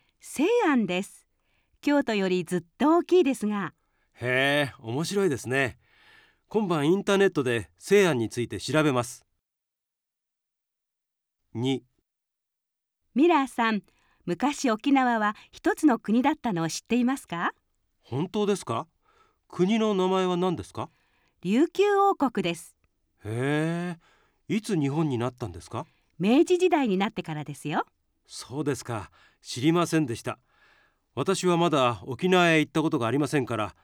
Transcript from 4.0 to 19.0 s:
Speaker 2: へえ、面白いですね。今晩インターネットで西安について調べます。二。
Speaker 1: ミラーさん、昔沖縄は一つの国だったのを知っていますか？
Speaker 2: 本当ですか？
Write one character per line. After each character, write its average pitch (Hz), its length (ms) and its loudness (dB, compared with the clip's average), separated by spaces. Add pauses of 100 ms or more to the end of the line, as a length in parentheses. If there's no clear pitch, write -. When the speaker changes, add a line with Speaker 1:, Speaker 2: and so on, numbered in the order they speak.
Speaker 2:
へ 131 580 0
え、 - 80 -20
面 123 240 -6
白 196 220 -2
い - 20 2
で 139 80 -2
す 110 120 -10
ね。 131 300 -2 (680)
今 214 180 0
晩 160 240 2
イ 190 60 4
ン 202 80 -2
タ 202 100 2
ー - 40 4
ネ 196 80 6
ッ 185 40 2
ト 143 140 0
で 117 340 -2
西 196 300 4
安 139 100 0
に 110 100 0
つ - 120 -8
い 120 80 -4
て 104 100 -8
調 151 240 0
べ 151 80 2
ま 123 140 0
す。 - 200 -16 (2250)
二。 127 300 -4 (1300)
Speaker 1:
ミ 285 140 4
ラ 302 160 4
ー - 20 -4
さ 226 240 -2
ん、 208 120 -2 (420)
昔 247 460 -2
沖 220 200 -2
縄 254 300 2
は 208 160 -2 (160)
一 - 240 -2
つ - 100 2
の 233 140 4
国 226 220 0
だ 277 100 2
っ 311 40 -6
た 233 160 -4
の 165 120 -2
を 165 40 -2
知 - 100 -8
っ - 40 -14
て - 140 -2
い 247 80 2
ま 254 120 0
す - 120 -14
か？ 175 240 -6 (500)
Speaker 2:
本 151 260 -6
当 208 180 -2
で 202 100 0
す - 80 -10
か？ 120 240 -6 (600)